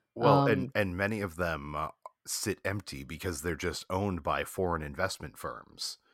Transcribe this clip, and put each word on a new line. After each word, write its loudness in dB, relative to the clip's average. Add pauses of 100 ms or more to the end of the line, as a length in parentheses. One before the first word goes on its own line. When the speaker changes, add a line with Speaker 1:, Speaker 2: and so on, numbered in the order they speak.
(140)
Speaker 1:
Well, 8
and, 4
Speaker 2:
Um, -8
Speaker 1:
and 2
many 2
of -4
them, -2
uh, -2 (380)
sit -2
empty -4
because -6
they're -2
just -4
owned 0
by 0
foreign 0
investment -4
firms. -10 (160)